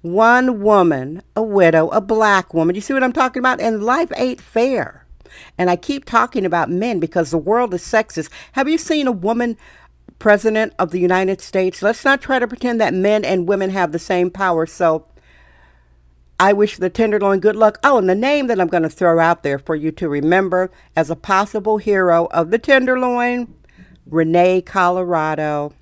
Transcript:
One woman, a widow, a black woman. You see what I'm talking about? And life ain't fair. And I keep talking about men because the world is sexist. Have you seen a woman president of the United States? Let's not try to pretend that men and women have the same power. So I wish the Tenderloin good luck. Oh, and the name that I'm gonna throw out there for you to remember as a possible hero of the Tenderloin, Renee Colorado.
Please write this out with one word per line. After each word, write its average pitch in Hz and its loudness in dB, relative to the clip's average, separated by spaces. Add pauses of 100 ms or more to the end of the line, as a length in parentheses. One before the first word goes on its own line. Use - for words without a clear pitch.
One 226 2
woman, 175 2 (120)
a 220 -2
widow, 170 4
a - 0
black 208 0
woman. 165 0
You 208 -8
see 277 -6
what 269 0
I'm 254 0
talking 254 -2
about? 254 0
And 214 -2
life 294 -2
ain't 254 -4
fair. 233 -4 (500)
And 180 0
I 180 2
keep 277 -8
talking 233 -2
about 165 0
men 185 -4
because 160 -2
the 165 -2
world 208 0
is 175 -6
sexist. - -4 (220)
Have 269 -2
you 320 0
seen 302 -2
a 247 -2
woman 226 -2 (640)
president 214 2
of 185 -2
the 185 -4
United 185 0
States? 190 -4
Let's 220 -2
not 269 2
try 269 -2
to 240 -2
pretend 240 -4
that 202 0
men 202 0
and 175 -2
women 190 -2
have 180 -2
the 170 -4
same 180 -2
power. 175 -2
So 160 -2 (1300)
I 196 6
wish 208 0
the 185 -2
Tenderloin 202 0
good 202 2
luck. 214 2
Oh, 269 4
and 185 2
the 185 4
name 269 0
that 226 -2
I'm 175 2
gonna 160 0
throw 165 2
out 170 2
there 139 -2
for 151 -6
you 156 -4
to 165 -6
remember 180 0 (260)
as 247 0
a 165 -4
possible 208 -2
hero 180 2
of 165 -2
the 226 0
Tenderloin, 247 0 (500)
Renee 175 2
Colorado. 156 -2